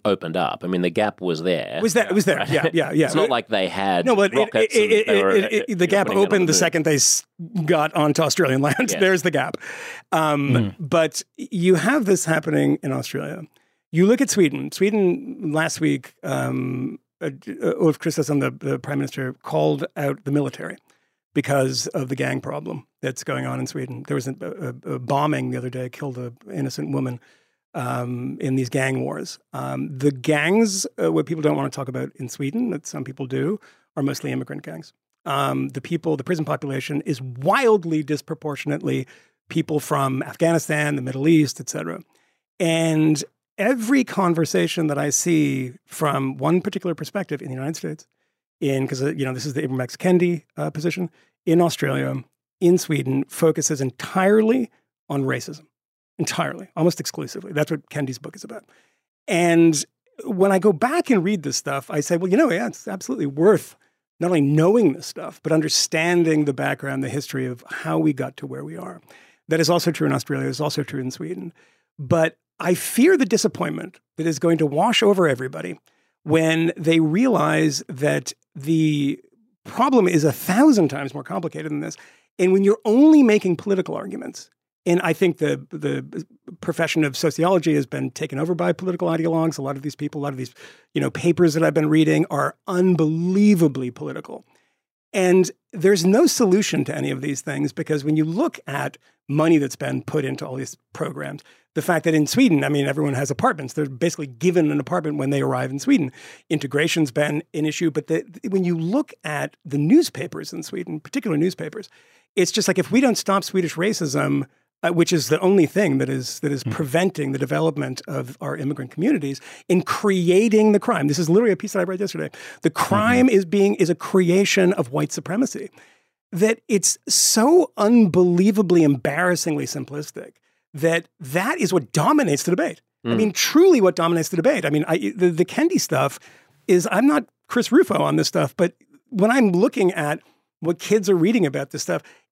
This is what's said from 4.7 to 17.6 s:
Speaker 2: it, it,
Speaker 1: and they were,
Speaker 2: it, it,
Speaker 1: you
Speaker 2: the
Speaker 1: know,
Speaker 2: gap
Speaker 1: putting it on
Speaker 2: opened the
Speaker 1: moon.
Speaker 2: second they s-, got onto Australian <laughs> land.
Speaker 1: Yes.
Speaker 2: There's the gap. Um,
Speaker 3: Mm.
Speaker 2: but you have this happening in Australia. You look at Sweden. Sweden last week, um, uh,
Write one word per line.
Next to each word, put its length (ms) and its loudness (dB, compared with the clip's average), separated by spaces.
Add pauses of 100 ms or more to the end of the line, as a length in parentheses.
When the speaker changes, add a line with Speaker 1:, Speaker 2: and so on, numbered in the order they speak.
Speaker 2:
it, 160 4
it, 160 2
Speaker 1:
and 100 4
they 60 2
were, 60 4
Speaker 2:
it, 220 2
it, 160 0
Speaker 1:
you 60 -4
Speaker 2:
the 120 2
Speaker 1:
know, 40 0
Speaker 2:
gap 160 2
Speaker 1:
putting 120 0
it 40 4
on 60 2
Speaker 2:
opened 200 2
the 40 4
Speaker 1:
moon. 60 2
Speaker 2:
second 260 0
they 120 2
s-, 280 2 (400)
got 300 2
onto 280 2
Australian 400 2
<laughs> 0 -
land. 140 0 (160)
Speaker 1:
Yes. 80 -2
Speaker 2:
There's 220 2
the 100 0
gap. 240 -2 (560)
Um, 380 0
Speaker 3:
Mm. 280 0
Speaker 2:
but 440 -2 (140)
you 380 2
have 300 2
this 200 0
happening 580 0
in 100 -4
Australia. 500 -8 (480)
You 160 4
look 140 4
at 100 0
Sweden. 420 0
Sweden 800 0
last 280 -2
week, 420 -2
um, 760 -4 (220)
uh, 100 -6 (320)